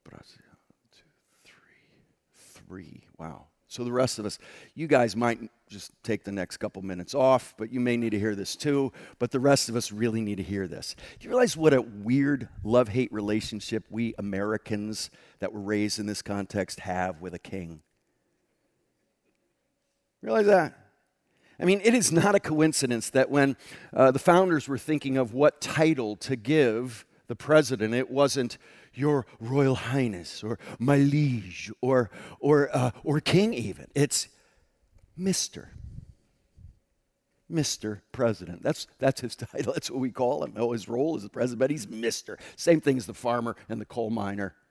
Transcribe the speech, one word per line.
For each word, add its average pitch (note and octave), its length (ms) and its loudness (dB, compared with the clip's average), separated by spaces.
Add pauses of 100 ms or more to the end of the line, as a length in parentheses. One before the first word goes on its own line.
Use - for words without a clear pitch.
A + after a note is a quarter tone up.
Brazil, - 380 -20 (500)
two, - 140 -20 (400)
three, - 80 -20 (800)
three. - 720 -20 (140)
Wow. - 280 -14 (240)
So B2 140 -8
the A#2+ 80 -4
rest B2 280 0
of G#2+ 60 -6
us, - 140 -8 (360)
you D#3+ 120 -6
guys B2 280 4
might A#2 240 0 (300)
just G2+ 220 -18 (120)
take G#2+ 200 -4
the G2 80 -8
next F#2+ 260 -6
couple F#2+ 240 -10
minutes F2+ 320 -10
off, C3 440 2
but A2 140 -8
you B2+ 80 -4
may B2 180 2
need A#2 140 0
to G#2 80 0
hear G#2 160 0
this G2 200 -8
too, C#3 360 -2 (280)
but A#2+ 120 -2
the C3 80 0
rest C#3 300 4
of A2+ 60 -6
us A#2 160 -4
really A2 300 -2
need G#2 160 -4
to G2 60 -6
hear F#2+ 240 -4
this. - 280 -12 (240)
Do - 60 -20
you - 40 -16
realize B3 280 2
what D#3 160 6
a B2+ 80 4
weird A#2+ 680 -2 (160)
love-hate A#2 480 2
relationship G#2+ 760 -4
we A2+ 280 -4
Americans G#2 920 -6 (300)
that F#2+ 120 -6
were G#2+ 80 -12
raised G#2 400 -2
in G#2 60 -6
this G#2 160 -6
context G2+ 600 -6
have F2+ 400 -4
with F2+ 120 -10
a F2+ 60 -12
king? E2+ 420 -12 (2500)
Realize G#3+ 260 2
that? F#3 400 4 (720)
I - 60 -2
mean, F#3+ 180 4
it A#3 120 6
is A3+ 160 2
not G3 240 4
a G3+ 40 6
coincidence D3+ 720 0
that C3 200 4
when, C#3 260 4 (360)
uh, C3 180 6
the C3+ 80 2
founders F3 480 4
were C3+ 100 -4
thinking C#3 400 -2
of A#2 160 0
what C#3 260 4
title C3+ 580 0
to - 180 -4
give A#2+ 680 0 (220)
the A#2+ 80 -8
president, B2+ 580 2
it B2+ 180 -2
wasn't C3+ 460 0 (360)
"Your C#3+ 320 0 (140)
Royal C3 360 2
Highness" A#2 680 -4
or A2+ 160 -6 (180)
"My C#3 200 4
Liege" C3+ 720 0 (100)
or, B2 300 2 (280)
or, C#3+ 360 4
uh, B2 160 2 (120)
or D3+ 160 0
"King" G#3 340 4
even. E3+ 420 -8
It's - 340 0 (880)
"Mister." - 540 -4 (1800)
"Mister A2+ 640 -4
President." F#2+ 500 -4
That's, - 260 -4 (120)
that's C3+ 220 0
his A#2+ 140 -10
<laughs> - 0 -
title. - 380 -6
That's - 160 -6
what C3 100 -6
we B2+ 120 -4
call C3 320 -2
him. - 140 -10
Oh, A#2+ 160 -2
his G2+ 140 -8
role C3+ 300 -2
is G2+ 60 -10
the G#2 60 -14
president, A#2+ 300 -4
but C3+ 120 2
he's A#2+ 160 -6
"Mister." A2 500 -6 (180)
Same E3 260 4
thing C3+ 160 2
as A#2 100 -6
the A2+ 80 -12
farmer A#2 400 -2 (120)
and A2+ 140 -6
the G#2+ 40 -10
coal A2 260 -6
miner G2+ 420 -4 (180)